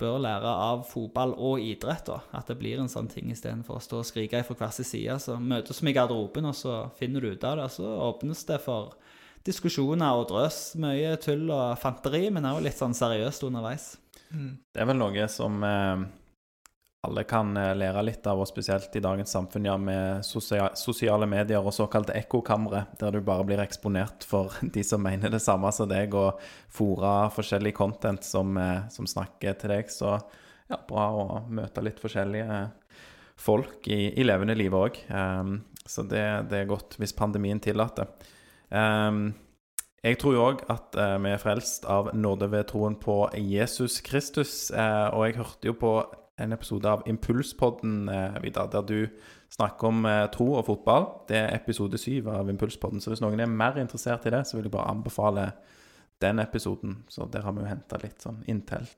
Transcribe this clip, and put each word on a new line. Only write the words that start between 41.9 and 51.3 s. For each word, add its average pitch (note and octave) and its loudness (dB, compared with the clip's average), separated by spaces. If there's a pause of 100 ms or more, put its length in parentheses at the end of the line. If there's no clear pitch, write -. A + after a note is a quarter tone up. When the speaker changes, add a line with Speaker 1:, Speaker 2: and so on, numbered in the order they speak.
Speaker 3:
nåde G2+ 2
ved G#2 2
troen G#2+ 0
på G#2 2
Jesus G#2 0
Kristus, - -2
eh, G#2+ 2
og A2 2
jeg A2+ 0
hørte - -6
jo A#2 2
på A2+ 2 (460)
en A2 -2
episode A2 -4
av G#2+ 4
Impulspodden, A2+ 0
eh, G2 -2
Vidar, F#2 -2
der G#2 0
du G#2+ 0 (420)
snakker - 0
om, A2+ 4
eh, G#2+ 6
tro B2 2
og A#2 2
fotball. A#2 2
Det G#2+ 0